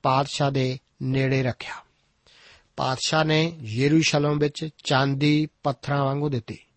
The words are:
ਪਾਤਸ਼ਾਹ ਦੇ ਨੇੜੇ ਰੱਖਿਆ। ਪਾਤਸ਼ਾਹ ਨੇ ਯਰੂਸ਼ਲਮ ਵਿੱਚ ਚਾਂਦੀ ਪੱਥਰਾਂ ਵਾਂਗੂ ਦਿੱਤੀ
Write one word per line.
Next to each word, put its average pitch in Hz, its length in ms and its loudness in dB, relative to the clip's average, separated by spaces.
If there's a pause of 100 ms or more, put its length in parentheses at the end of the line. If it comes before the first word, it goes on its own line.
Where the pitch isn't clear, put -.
ਪਾਤਸ਼ਾਹ 139 480 0
ਦੇ 131 280 -2 (240)
ਨੇੜੇ 135 400 0
ਰੱਖਿਆ। - 320 -4 (1040)
ਪਾਤਸ਼ਾਹ 135 480 0
ਨੇ 156 380 0
ਯਰੂਸ਼ਲਮ 147 760 2
ਵਿੱਚ 147 300 -2 (160)
ਚਾਂਦੀ 143 640 2 (140)
ਪੱਥਰਾਂ 143 420 -2
ਵਾਂਗੂ 143 240 -2
ਦਿੱਤੀ 120 300 -6 (180)